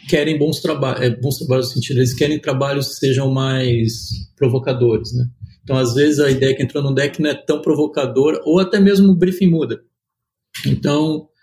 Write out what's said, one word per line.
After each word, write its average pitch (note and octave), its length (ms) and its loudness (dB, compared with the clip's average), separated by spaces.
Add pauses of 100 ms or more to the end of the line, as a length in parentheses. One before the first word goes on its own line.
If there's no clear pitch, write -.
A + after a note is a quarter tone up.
querem D#3 300 0
bons D3+ 220 -2
traba-, C#3 420 -4
é, B2 80 2
bons A#2+ 280 -4
trabalhos B2+ 300 -2
no - 60 -10
sentido, B2+ 240 -4
eles B2 160 2
querem D3+ 240 0
trabalhos C#3 520 -2
que - 60 -14
sejam C3+ 360 0
mais C3 800 -2 (260)
provocadores, B2 760 0
né? B2 100 -2 (400)
Então, C3+ 120 -2
às B2+ 180 0
vezes, D3 260 4
a C#3+ 100 2
ideia C3 240 2
que - 80 -6
entrou C#3 220 -2
no C#3 100 0
deck C#3 260 -2
não D3+ 100 0
é C3+ 40 -2
tão D3 260 -4
provocadora, C#3+ 840 0
ou E3+ 160 2
até F#3+ 180 0
mesmo G3 320 6
o F#3 60 6
briefing F#3 320 2
muda. D3+ 320 0 (840)
Então, D3 640 0 (140)